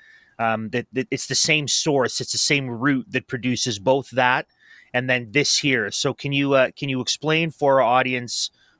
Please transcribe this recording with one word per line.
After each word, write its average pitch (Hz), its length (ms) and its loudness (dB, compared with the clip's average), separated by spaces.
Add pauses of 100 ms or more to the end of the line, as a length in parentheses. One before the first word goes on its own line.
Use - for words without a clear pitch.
(400)
um, 110 300 -2
that, 123 240 -4
that 123 180 -2
it's - 160 -4
the 135 80 -4
same 151 320 0
source, 135 540 0
it's - 100 -8
the 123 60 -6
same 139 320 0
root 123 400 -2
that 123 180 -4
produces 120 520 -4
both 131 320 2
that 127 360 2 (460)
and 127 160 -2
then 123 220 -2
this 139 260 2
here. 120 340 0
So 135 220 -2
can 143 180 -8
you, 139 220 0
uh, 131 240 4
can 139 100 -8
you 131 140 -2
explain 156 500 -2
for 135 300 4
our 113 60 4
audience 123 640 0 (300)